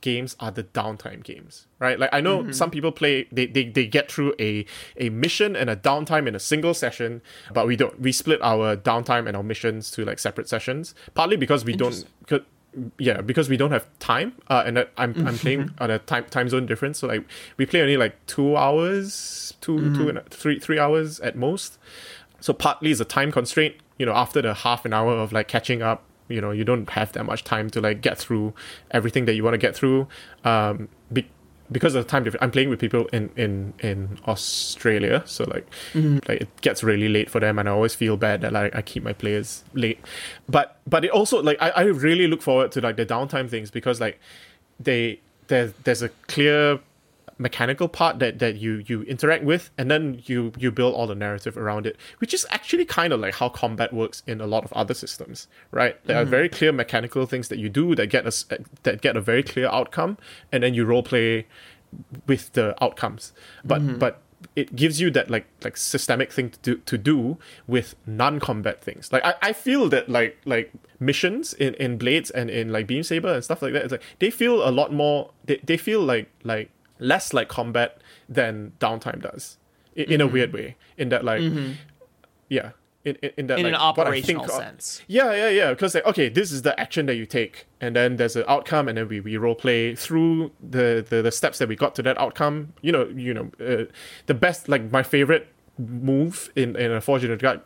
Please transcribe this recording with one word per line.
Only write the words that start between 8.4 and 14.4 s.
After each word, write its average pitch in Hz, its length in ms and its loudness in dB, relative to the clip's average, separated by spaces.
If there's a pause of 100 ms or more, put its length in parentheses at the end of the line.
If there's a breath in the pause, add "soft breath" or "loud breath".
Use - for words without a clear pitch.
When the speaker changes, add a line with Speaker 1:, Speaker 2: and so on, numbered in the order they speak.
Speaker 1:
our 110 360 2
downtime 117 500 0
and 104 100 -6
our 101 60 -4
missions 110 480 -4
to, 113 140 -6
like, 104 160 -6
separate 107 280 -6
sessions, 131 460 -6 (200 loud breath)
partly 175 220 2
because 139 280 2
we 117 100 -2
don't, 120 140 0
Speaker 2:
Interesting. - 240 -8 (160)
Speaker 1:
co-, - 720 -6
yeah, 110 240 0
because 131 260 2
we 135 80 2
don't 143 160 2
have 120 160 -2 (100)
time, 151 360 0 (120)